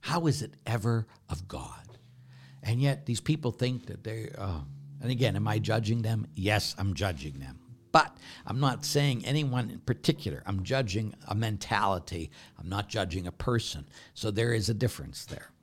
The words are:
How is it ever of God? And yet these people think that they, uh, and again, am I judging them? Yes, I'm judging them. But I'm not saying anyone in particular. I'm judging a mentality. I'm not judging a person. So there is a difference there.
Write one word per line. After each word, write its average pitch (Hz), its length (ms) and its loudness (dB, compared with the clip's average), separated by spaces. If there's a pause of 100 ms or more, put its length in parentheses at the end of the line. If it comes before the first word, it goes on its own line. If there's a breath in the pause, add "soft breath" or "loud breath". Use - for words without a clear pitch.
How 165 260 2
is 135 120 4
it - 140 -8 (120)
ever 113 420 2 (200 loud breath)
of 90 200 -6
God? - 500 -12 (640 loud breath)
And 117 180 2
yet 139 260 2
these 117 140 0
people 151 300 2
think 127 360 0
that - 180 -10
they, 110 340 -6
uh, 92 220 -2 (400)
and 120 100 -2
again, 120 240 4
am 104 140 2
I 107 100 2
judging 110 440 2
them? 110 340 0
Yes, 101 420 2
I'm 98 160 0
judging 73 460 -4
them. 65 180 -12 (320)
But - 260 6 (300 loud breath)
I'm 120 140 0
not 135 240 2
saying 143 420 2
anyone 127 420 2
in - 120 -8
particular. - 680 0
I'm 95 160 0
judging 107 540 0 (100)
a 107 80 -2
mentality. 101 960 0 (260 loud breath)
I'm 80 120 -10
not 98 200 -2
judging 90 380 -2
a 87 60 -6
person. 113 520 -2 (300 loud breath)
So - 160 -4
there 113 220 2
is 110 160 2
a 117 60 2
difference 101 500 -2
there. - 260 -12 (120)